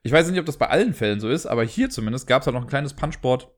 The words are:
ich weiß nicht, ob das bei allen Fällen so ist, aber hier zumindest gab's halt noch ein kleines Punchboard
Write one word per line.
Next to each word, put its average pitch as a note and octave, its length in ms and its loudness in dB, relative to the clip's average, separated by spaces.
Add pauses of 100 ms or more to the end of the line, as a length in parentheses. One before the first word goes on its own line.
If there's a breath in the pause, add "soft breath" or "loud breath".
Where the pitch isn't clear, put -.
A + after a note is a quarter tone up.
ich A#2 100 -4
weiß E3 180 6
nicht, F#3 100 0
ob D#3+ 60 -4
das D3+ 120 -6
bei - 100 2
allen F#3+ 280 2
Fällen G#2 240 0
so A2 100 -4
ist, D3+ 160 -2
aber A#2 180 0
hier A#3 260 -2
zumindest A2+ 380 -6
gab's B2+ 200 4
halt B2+ 80 -2
noch B2 80 -4
ein B2 60 -12
kleines C#3 240 -4
Punchboard B2+ 640 -2